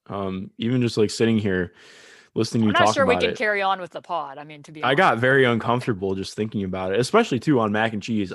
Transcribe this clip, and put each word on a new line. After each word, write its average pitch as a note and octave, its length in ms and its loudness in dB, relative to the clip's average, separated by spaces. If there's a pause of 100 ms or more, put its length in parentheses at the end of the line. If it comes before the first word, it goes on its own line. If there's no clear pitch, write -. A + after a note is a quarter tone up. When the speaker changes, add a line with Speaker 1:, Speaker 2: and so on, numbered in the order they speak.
Speaker 1:
Um, F#2+ 520 -8
even A#2+ 220 0
just, A#2+ 160 -2
like, G#2+ 140 2
sitting A2+ 280 2
here F#2 360 -2 (600)
listening A2+ 280 0
to A2 40 4
Speaker 2:
I'm - 20 4
Speaker 1:
you G#2 60 2
Speaker 2:
not F4 120 4
Speaker 1:
talk - 80 4
Speaker 2:
sure - 120 2
we A#3+ 80 4
Speaker 1:
about - 80 0
Speaker 2:
can - 80 2
Speaker 1:
it. - 60 -6
Speaker 2:
carry G#3 260 -2
on F#3+ 180 0
with F3 100 -12
the D3+ 120 -12
pod, D3 360 -8
I D3 60 -14
mean, D3+ 200 -18
to - 80 -20
be D3+ 120 -12
Speaker 1:
I C3 100 4
got E3 200 4
Speaker 2:
honest. A2+ 80 -2
Speaker 1:
very C3 220 4
uncomfortable A#2 720 0
just F#2+ 200 -8
thinking G#2+ 280 -4
about F#2 300 -4
it, G#2 80 0
especially, D#3 400 2
too, C#3+ 200 2
on G#2+ 120 0
mac A2 220 0
and G2+ 80 -8
cheese. G2+ 320 -4